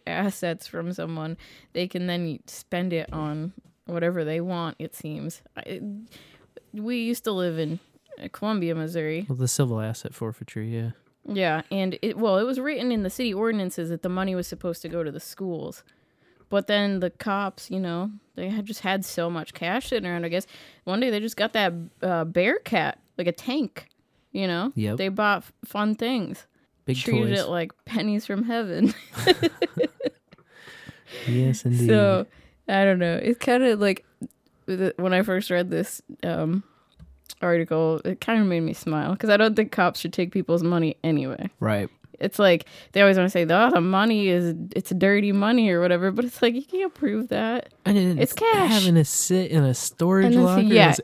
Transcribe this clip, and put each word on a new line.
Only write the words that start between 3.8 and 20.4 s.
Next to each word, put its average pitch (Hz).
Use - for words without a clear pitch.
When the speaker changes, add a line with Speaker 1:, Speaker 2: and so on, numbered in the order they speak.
Speaker 1:
whatever 170
they 160
want, 175
it -
seems. 156
I, -
we 226
used 233
to 220
live 180
in, 160
uh, -
Columbia, 196
Missouri. 160
Speaker 2:
Well, 131
the 127
civil 123
asset 110
forfeiture, 110
yeah. 113
Speaker 1:
Yeah, 180
and 190
it, 220
well, 202
it 208
was 254
written 254
in 220
the 185
city 233
ordinances 190
that 170
the 185
money 185
was 180
supposed 170
to 170
go 170
to 151
the 160
schools. -
But 202
then 202
the 180
cops, 196
you 196
know, 180
they 180
had 208
just 208
had 190
so 170
much 165
cash 190
sitting 202
around, 170
I 170
guess. 180